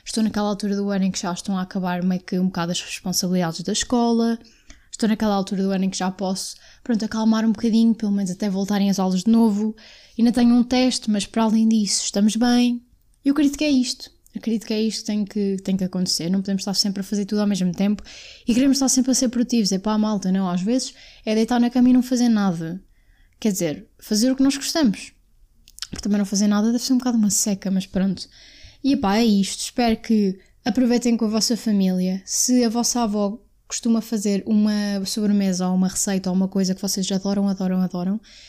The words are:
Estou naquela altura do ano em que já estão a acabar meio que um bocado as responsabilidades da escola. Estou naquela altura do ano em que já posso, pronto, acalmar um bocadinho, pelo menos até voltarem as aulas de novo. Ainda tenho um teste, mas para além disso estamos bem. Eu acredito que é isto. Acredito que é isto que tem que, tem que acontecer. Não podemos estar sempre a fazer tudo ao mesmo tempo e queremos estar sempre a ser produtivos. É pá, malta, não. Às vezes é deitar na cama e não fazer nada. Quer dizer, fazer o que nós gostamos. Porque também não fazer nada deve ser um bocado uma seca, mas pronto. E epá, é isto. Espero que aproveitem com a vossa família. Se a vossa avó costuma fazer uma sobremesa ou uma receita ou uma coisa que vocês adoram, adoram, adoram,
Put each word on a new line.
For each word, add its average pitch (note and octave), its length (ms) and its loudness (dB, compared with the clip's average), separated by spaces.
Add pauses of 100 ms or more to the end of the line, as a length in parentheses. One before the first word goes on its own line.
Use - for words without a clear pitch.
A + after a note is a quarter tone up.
Estou - 180 -2
naquela G#3 240 -2
altura G3+ 300 -4
do G3+ 120 -2
ano G3 140 0
em F#3+ 80 0
que - 80 -10
já F3 140 -4
estão F#3+ 240 -4
a F#3 40 -2
acabar F3+ 400 -4
meio F#3 200 0
que - 180 -4
um F#3 60 2
bocado F3 260 -2
as F3+ 100 -4
responsabilidades F3+ 840 -4
da F#3+ 100 -4
escola. A#3 640 0 (500)
Estou - 200 -2
naquela G#3+ 260 0
altura F#3+ 260 -2
do G3 100 0
ano F#3+ 120 0
em F#3+ 60 0
que F#3+ 80 -6
já F#3 120 -2
posso, F#3+ 460 -6 (260)
pronto, A3 220 -2
acalmar A3 400 0
um A3+ 80 2
bocadinho, A3+ 420 4
pelo G#3+ 200 -2
menos G3 180 -2
até G3+ 180 -4
voltarem G3 400 0
as F#3+ 80 0
aulas F#3 260 0
de A3+ 60 2
novo. A3 460 4 (420)
Ainda A#3 140 4
tenho A#3+ 240 4
um A#3+ 80 6
teste, B3+ 480 0
mas G3+ 140 0
para - 180 -2
além A3 240 4
disso A3 380 0
estamos G#3 320 2
bem. A#3+ 440 2 (440)
Eu C#4 80 4
acredito C#4+ 240 2
que D4+ 80 -2
é D4+ 40 2
isto. B3+ 400 0 (280)
Acredito A3 280 -4
que - 80 -4
é G#3+ 80 0
isto A3 200 -2
que - 40 -18
tem G#3 200 -2
que, G3 380 -2
tem F#3+ 140 0
que F#3+ 60 -2
acontecer. F3+ 460 -2
Não G3 120 0
podemos G3 200 -4
estar G3 120 -6
sempre G3 280 -2
a - 20 -10
fazer G3+ 220 -4
tudo G#3 160 -2
ao G#3 60 0
mesmo F#3 260 0
tempo G3 300 0 (440)
e A#3+ 60 2
queremos C4+ 240 4
estar C4 120 2
sempre C4 220 2
a - 20 2
ser B3 160 0
produtivos. A#3 420 0
É F#3+ 80 0
pá, G#3+ 180 -2
malta, G#3+ 340 -2
não. F#3+ 180 0
Às F3 120 -2
vezes A#3+ 320 -2 (320)
é A3 100 -2
deitar A3+ 240 2
na A#3+ 100 2
cama B3 200 4
e B3+ 40 6
não B3+ 80 6
fazer B3 280 2
nada. F#3 520 0 (580)
Quer A3 120 0
dizer, E3+ 360 -4 (120)
fazer A3 320 0
o C4 40 -2
que C4+ 80 2
nós C4+ 120 2
gostamos. C#4 560 -2 (760)
Porque - 140 -10
também G#3 140 0
não G#3 80 0
fazer G3+ 220 0
nada G#3 240 2
deve A#3+ 120 -2
ser C4+ 100 -2
um B3+ 40 4
bocado B3 200 0
uma G#3 120 2
seca, G3 420 -2
mas F#3+ 140 -2
pronto. F#3 420 -4 (560)
E C4+ 100 2
epá, G#3 240 0
é A#3 80 2
isto. G3+ 360 2
Espero A#3 360 -2
que G3+ 420 0 (240)
aproveitem A#3+ 520 2
com A3 100 0
a G#3+ 40 0
vossa A3 260 0
família. F#3 680 0
Se - 380 2
a A#3 60 2
vossa A#3+ 320 -2
avó G#3 380 -2 (280)
costuma A3+ 340 0
fazer G3+ 440 -2
uma G#3 600 0
sobremesa G3 600 0
ou F#3 80 0
uma F#3 120 2
receita F#3+ 420 -2
ou F3+ 60 0
uma F#3+ 120 2
coisa F#3+ 260 0
que F#3+ 80 -6
vocês F#3+ 300 -4
adoram, G3 360 0
adoram, F#3 340 -2
adoram, F#3 380 -2 (300)